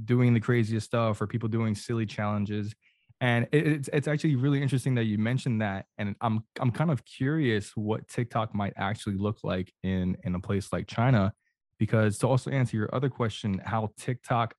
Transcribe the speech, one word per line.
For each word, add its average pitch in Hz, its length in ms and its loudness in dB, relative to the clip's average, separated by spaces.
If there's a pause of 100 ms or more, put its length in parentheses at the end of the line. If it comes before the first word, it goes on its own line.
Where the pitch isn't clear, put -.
doing 123 280 6
the 113 60 6
craziest 113 460 0
stuff 113 360 0
or 104 60 -2
people 117 220 -2
doing 110 260 0
silly 113 300 -4
challenges. 104 680 -4 (480)
And 120 300 2
it, 156 160 4
it's, 147 260 0
it's 147 140 0
actually 151 280 2
really 139 260 2
interesting 131 340 0
that 117 100 2
you 104 120 0
mentioned 113 440 0
that. 98 240 -2 (120)
And 104 240 -4
I'm, 110 220 0 (160)
I'm 123 120 2
kind 156 200 0
of 127 140 -2
curious 131 720 -2
what 107 320 -4
TikTok 117 480 -4
might 101 220 -2
actually 98 380 -4
look 104 280 -2
like 92 280 -4 (120)
in, 92 400 0
in 90 120 -2
a 87 40 -2
place 98 340 -4
like 87 140 -4
China, 117 460 2 (440)
because 107 420 2
to 123 80 0
also 131 240 0
answer 127 260 0
your 107 160 -2
other 135 160 0
question, 107 560 -4
how 110 320 -2
TikTok 120 600 -2